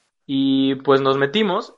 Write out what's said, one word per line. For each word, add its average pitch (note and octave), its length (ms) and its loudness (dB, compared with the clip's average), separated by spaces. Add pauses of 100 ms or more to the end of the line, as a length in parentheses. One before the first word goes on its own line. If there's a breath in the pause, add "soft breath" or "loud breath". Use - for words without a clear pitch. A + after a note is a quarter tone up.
(260)
y, C3+ 500 0
pues, C3+ 240 2
nos C3+ 180 0
metimos F#3+ 600 -2